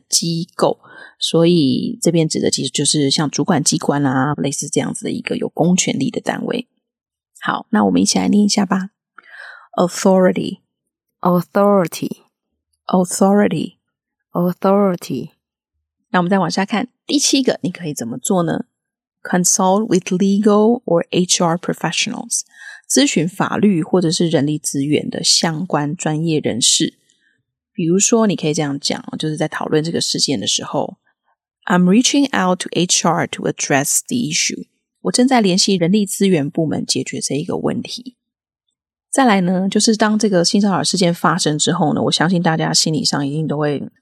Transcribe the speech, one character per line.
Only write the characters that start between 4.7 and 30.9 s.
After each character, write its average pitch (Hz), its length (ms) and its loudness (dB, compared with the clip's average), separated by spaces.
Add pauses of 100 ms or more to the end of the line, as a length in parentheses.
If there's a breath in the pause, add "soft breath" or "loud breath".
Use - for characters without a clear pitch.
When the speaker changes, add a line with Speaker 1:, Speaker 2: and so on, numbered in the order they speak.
Speaker 1:
样 - 120 -4
子 - 120 -10
的 - 60 -4
一 - 100 -6
个 - 160 -4
有 - 120 -4
公 175 260 2
权 160 220 0
力 - 140 -2
的 - 80 -6
单 - 260 -6
位。 - 220 -6 (720)
好， - 280 -6
那 208 160 2
我 196 40 2
们 180 120 2
一 196 40 2
起 - 140 0
来 185 80 0
念 202 160 4
一 208 60 2
下 202 160 0
吧。 190 240 -4 (880 loud breath)
Authority。 185 840 2 (640)
Speaker 2:
Authority。 185 1000 0 (640)
Speaker 1:
Authority。 190 920 2 (540)
Speaker 2:
Authority。 180 960 0 (840)
Speaker 1:
那 185 80 0
我 180 40 2
们 175 60 -2
再 196 100 2
往 170 120 -2
下 196 140 -2
看， 202 240 -4 (160)
第 311 120 0
七 277 240 2
个， 247 220 0
你 180 80 -2
可 175 160 -10
以 151 60 -6
怎 - 140 -8
么 226 100 -8
做 180 260 0
呢？ 160 220 -2 (560)
Consult 190 680 2
with - 240 0
legal 208 720 4
or 170 260 0
H 180 320 0
R 170 140 0
professionals. - 840 -6 (480 loud breath)
咨 269 160 4
询 180 220 0
法 - 300 -4
律 185 260 2
或 185 180 0
者 165 80 2
是 175 180 0
人 151 200 2
力 151 100 -2
资 - 260 -4
源 147 260 0
的 - 140 -6
相 170 420 0
关 147 300 -2
专 156 300 -2
业 156 140 0
人 113 220 -4
士。 - 340 0 (800)
比 175 120 -4
如 175 140 4
说， 220 280 2
你 175 80 0
可 160 120 -4
以 151 60 0
这 160 80 -2
样 139 180 -4
讲， - 220 -6 (180)
就 156 100 -4
是 151 80 -6
在 151 100 -2
讨 - 200 -6
论 156 160 0
这 165 80 -6
个 127 100 -2
事 - 180 -4
件 135 200 0
的 - 80 -6
时 - 160 -2
候， - 340 -6 (680)